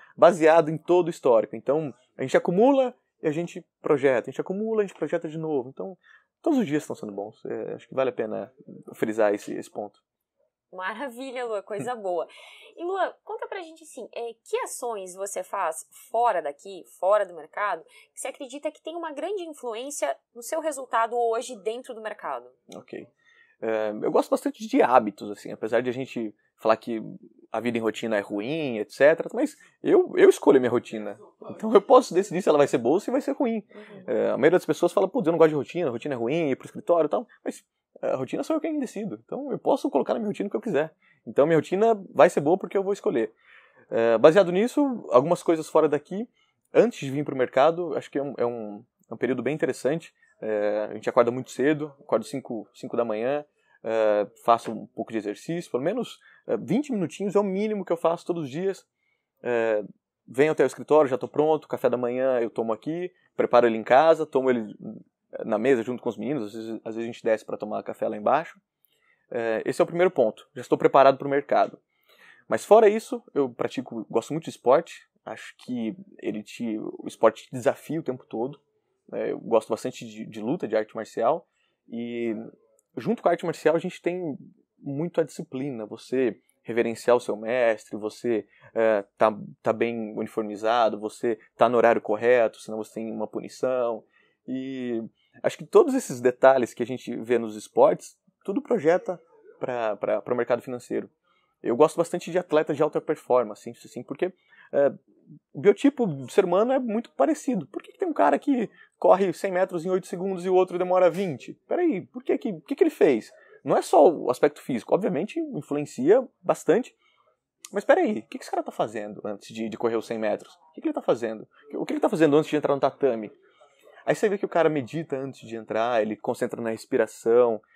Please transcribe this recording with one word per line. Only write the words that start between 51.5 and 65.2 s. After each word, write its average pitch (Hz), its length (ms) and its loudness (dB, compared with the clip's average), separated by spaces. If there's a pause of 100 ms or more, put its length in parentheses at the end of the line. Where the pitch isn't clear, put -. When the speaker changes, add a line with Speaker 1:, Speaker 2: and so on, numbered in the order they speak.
Speaker 1:
cedo, 143 480 0
acordo 113 240 -2
cinco, 120 500 -10
cinco 123 220 -10
da 117 80 0
manhã, 117 400 -4 (400)
é, 107 420 2 (180)
faço 117 280 2
um 104 160 -12
pouco - 240 -12
de 113 60 -4
exercício, 107 520 -8
pelo 131 140 -4
menos, 208 340 -4 (300)
é, - 80 -2
vinte 226 360 -2
minutinhos 196 440 -4
é - 20 6
o 208 60 2
mínimo 202 400 -4
que - 80 -6
eu 170 40 0
faço 165 300 -2
todos 170 180 -4
os 127 60 -10
dias. 180 340 -6 (560)
É, 113 440 0 (420)
venho 139 240 2
até 151 140 2
o - 20 6
escritório, 143 420 2
já 127 80 -2
tô 120 120 -10
pronto, 151 400 0
café 127 200 -2
da 120 80 2
manhã 123 440 0
eu 117 100 -2
tomo 113 220 -4
aqui, 170 400 -6 (240)
preparo 120 320 6
ele 113 80 2
em 110 80 -6
casa, 156 420 6
tomo 131 240 2
ele 113 240 -2 (720)